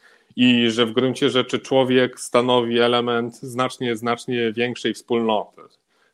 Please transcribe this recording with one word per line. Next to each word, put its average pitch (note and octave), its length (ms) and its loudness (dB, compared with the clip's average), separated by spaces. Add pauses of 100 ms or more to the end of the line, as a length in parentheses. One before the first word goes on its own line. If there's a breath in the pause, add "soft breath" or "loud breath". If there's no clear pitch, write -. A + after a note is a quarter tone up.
(360 soft breath)
i A#2+ 340 4
że A#2 160 0
w A2 60 -6
gruncie B2+ 380 0
rzeczy B2 280 0
człowiek B2+ 600 0
stanowi A#2+ 580 2
element A#2+ 580 0
znacznie, B2 600 -4
znacznie A#2 560 -4
większej A#2 420 -4
wspólnoty, A2 680 -2 (520)